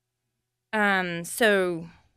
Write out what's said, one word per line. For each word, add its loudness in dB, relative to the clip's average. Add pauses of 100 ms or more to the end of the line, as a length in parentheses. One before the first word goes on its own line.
(720)
Um, -2
so 0 (280)